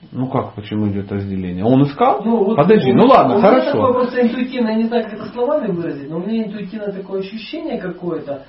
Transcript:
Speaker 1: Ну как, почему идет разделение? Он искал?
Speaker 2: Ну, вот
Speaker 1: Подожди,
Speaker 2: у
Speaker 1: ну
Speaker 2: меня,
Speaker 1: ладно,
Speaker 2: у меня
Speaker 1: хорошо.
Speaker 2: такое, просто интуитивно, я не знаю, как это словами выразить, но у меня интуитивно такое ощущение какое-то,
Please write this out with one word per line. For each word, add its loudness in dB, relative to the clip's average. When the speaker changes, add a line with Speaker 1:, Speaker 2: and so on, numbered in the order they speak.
Speaker 1:
Ну -4
как, -2
почему -4
идет -6
разделение? -4
Он 6
искал? 0
Speaker 2:
Ну, 2
вот 0
Speaker 1:
Подожди, 4
Speaker 2:
у 4
Speaker 1:
ну 8
Speaker 2:
меня, 8
Speaker 1:
ладно, 6
Speaker 2:
у 2
меня 6
Speaker 1:
хорошо. 4
Speaker 2:
такое, 2
просто 0
интуитивно, -2
я 0
не 0
знаю, 0
как -12
это -12
словами -2
выразить, -6
но -6
у -6
меня -4
интуитивно -10
такое -8
ощущение -8
какое-то, -8